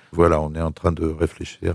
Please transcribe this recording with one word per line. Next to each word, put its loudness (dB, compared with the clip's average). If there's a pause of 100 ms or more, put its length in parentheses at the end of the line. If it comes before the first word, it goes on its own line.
(120)
Voilà, 4
on -4
est -6
en -2
train 0
de -4
réfléchir -4